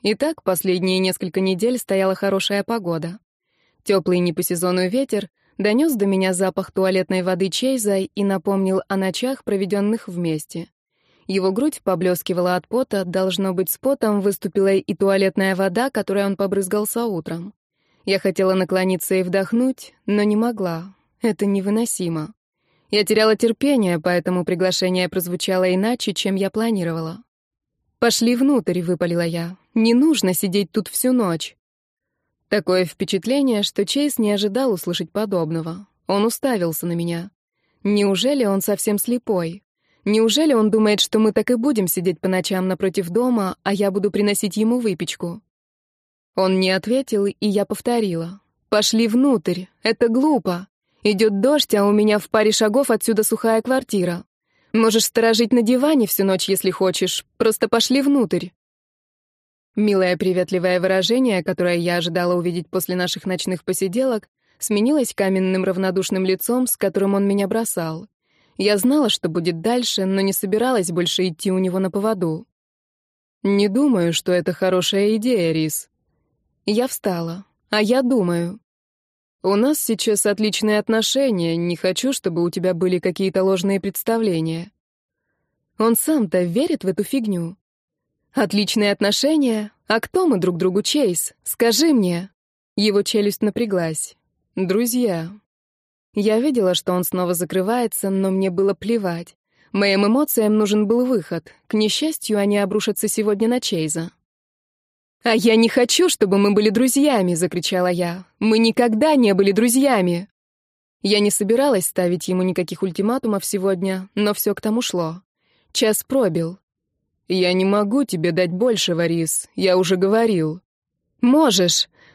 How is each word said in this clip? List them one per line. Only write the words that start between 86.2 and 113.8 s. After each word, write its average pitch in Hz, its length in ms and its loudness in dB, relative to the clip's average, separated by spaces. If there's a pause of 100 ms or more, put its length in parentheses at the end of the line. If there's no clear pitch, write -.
верит 247 400 -2
в 185 40 -2
эту 190 160 -2
фигню. 190 540 -4 (760)
«Отличные 208 600 0
отношения? 220 800 0 (160)
А 220 120 2
кто 370 280 0
мы 240 100 2
друг 175 200 0
другу, 185 260 0
Чейз? 220 500 -2 (100)
Скажи 240 500 2
мне». 180 360 0 (480)
Его 202 240 2
челюсть 208 400 0
напряглась. 196 720 -2 (400)
«Друзья». 190 760 -2 (840)
Я 214 240 2
видела, 233 360 2
что - 180 -2
он 180 100 0
снова 180 300 -2
закрывается, 190 760 -2
но 190 200 0
мне 190 220 0
было 196 240 0
плевать. 190 600 -4 (360)
Моим 202 340 2
эмоциям 220 520 2
нужен 214 300 2
был 233 180 2
выход. 196 460 -4 (140)
К - 80 -10
несчастью, 214 640 -2
они 202 220 2
обрушатся 202 480 -2
сегодня 208 400 0
на 240 120 2
Чейза. 165 520 -4 (1120)
«А 233 100 2
я 220 220 4
не 226 140 6
хочу, 254 400 2
чтобы 196 280 2
мы 202 140 4
были 208 180 4
друзьями!» — 247 640 2
закричала 180 520 -2
я. 180 380 -4 (140)
«Мы 220 200 2
никогда 233 560 4
не 226 180 6
были 196 180 4
друзьями!» 220 760 2 (720)
Я 208 180 2
не 208 120 2
собиралась 226 560 2
ставить 180 400 -2
ему 180 160 0
никаких 180 400 -4
ультиматумов 202 600 -2
сегодня, 190 720 -2